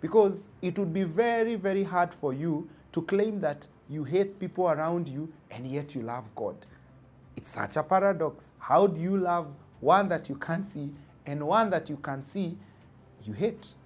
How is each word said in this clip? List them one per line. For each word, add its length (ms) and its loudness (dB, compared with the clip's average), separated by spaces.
Because 480 4
it 180 -2
would 140 0
be 120 0
very, 520 2
very 280 0
hard 300 0
for 180 -2
you 360 -2
to 100 -2
claim 380 0
that 260 -4
you 160 -6
hate 340 0
people 300 0
around 400 0
you 240 -8
and 160 -10
yet 280 -6
you 80 -4
love 220 -8
God. 220 -6
It's 160 -14
such 240 -4
a 60 0
paradox. 760 0
How 280 4
do 140 0
you 160 0
love 320 0
one 280 6
that 200 -2
you 80 -6
can't 320 -4
see 220 -8
and 200 -4
one 240 4
that 200 0
you 60 -6
can 260 -6
see 340 -6
you 80 -8
hate? 340 -2